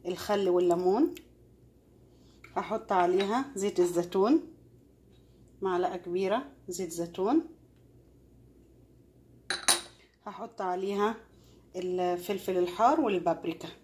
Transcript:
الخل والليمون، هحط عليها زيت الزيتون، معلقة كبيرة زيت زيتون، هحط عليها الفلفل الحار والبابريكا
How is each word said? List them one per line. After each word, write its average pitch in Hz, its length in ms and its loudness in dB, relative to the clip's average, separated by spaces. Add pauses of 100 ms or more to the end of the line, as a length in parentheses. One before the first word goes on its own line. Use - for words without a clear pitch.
الخل 190 440 0
والليمون، 180 640 4 (1400)
هحط 208 360 -6
عليها 196 540 2 (100)
زيت 196 240 -2
الزيتون، 180 720 2 (1080)
معلقة 180 360 -2
كبيرة 190 480 -2 (220)
زيت 180 240 -6
زيتون، 185 520 0 (2750)
هحط 208 360 -12
عليها 202 540 0 (600)
الفلفل 180 840 -2
الحار 226 440 4
والبابريكا 175 680 -2 (140)